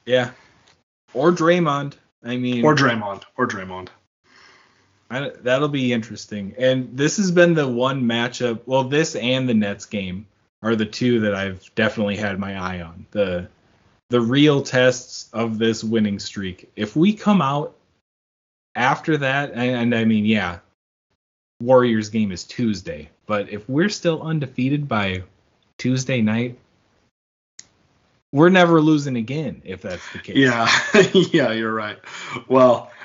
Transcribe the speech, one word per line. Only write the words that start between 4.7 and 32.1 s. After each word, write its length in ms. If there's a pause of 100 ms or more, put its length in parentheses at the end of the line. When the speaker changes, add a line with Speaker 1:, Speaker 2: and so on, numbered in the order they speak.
Speaker 1:
I, 200 (100)
that'll 280
be 240
interesting. 640
And 400
this 220
has 120
been 220
the 160
one 360
matchup. 600
Well, 200
this 300
and 320
the 60
Nets 320
game 420 (360)
are 120
the 120
two 340
that 140
I've 280 (120)
definitely 420
had 220
my 200
eye 220
on. 300
The, 360 (640)
the 140
real 400
tests 720
of 240
this 260
winning 340
streak. 560
If 220
we 160
come 300
out 340 (960)
after 440
that, 340
and, 80
and 340
I 120
mean, 180
yeah, 360 (1000)
Warriors 480
game 240
is 120
Tuesday, 640 (160)
but 240
if 180
we're 220
still 320
undefeated 640
by 360 (520)
Tuesday 460
night, 360 (1700)
we're 160
never 320
losing 360
again 480
if 180
that's 300
the 60
case. 180
Speaker 2:
Yeah, 320 (240)
<laughs> 200 (180)
yeah, 220
you're 200
right. 260 (500)